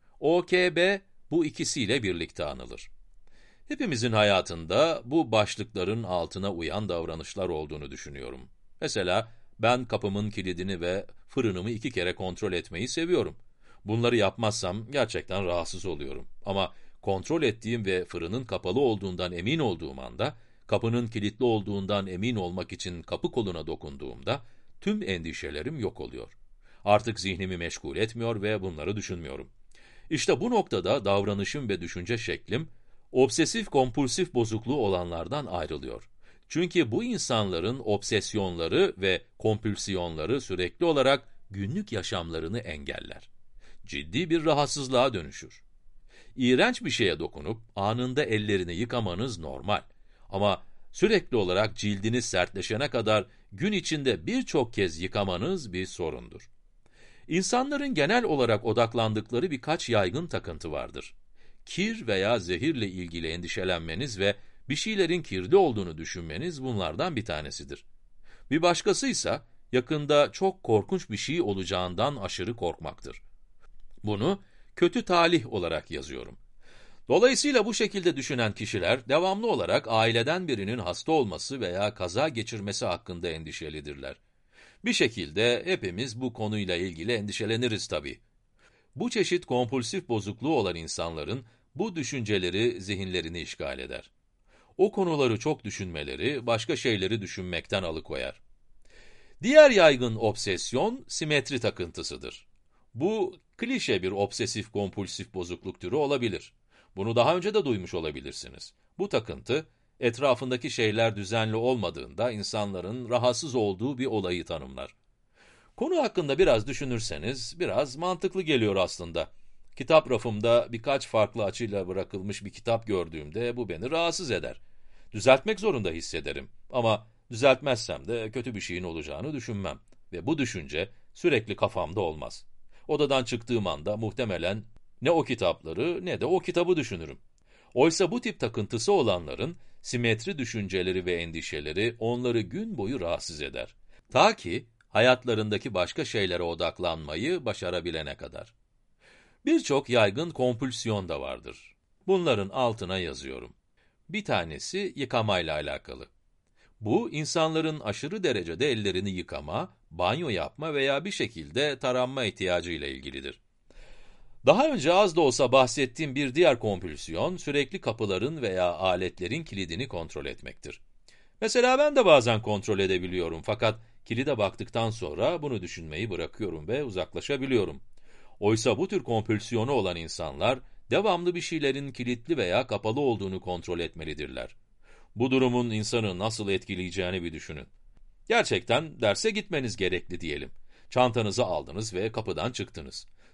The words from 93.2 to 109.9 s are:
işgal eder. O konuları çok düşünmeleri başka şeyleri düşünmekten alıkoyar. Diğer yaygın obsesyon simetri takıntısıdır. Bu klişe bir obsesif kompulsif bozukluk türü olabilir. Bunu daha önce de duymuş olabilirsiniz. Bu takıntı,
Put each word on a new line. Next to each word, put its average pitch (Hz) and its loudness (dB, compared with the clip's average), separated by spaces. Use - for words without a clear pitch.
işgal 69 -8
eder. 64 -10
O 202 4
konuları 143 2
çok 151 -2
düşünmeleri 92 -4
başka 117 0
şeyleri 110 0
düşünmekten 92 -4
alıkoyar. 76 -6
Diğer 285 12
yaygın 135 8
obsesyon 113 0
simetri 147 0
takıntısıdır. 80 -6
Bu 190 0
klişe 208 0
bir 92 0
obsesif 101 -2
kompulsif 98 -4
bozukluk 90 -8
türü 117 -4
olabilir. 135 0
Bunu 107 -2
daha 127 6
önce 196 -2
de 202 2
duymuş 104 0
olabilirsiniz. 69 -8
Bu 196 -2
takıntı, 131 -2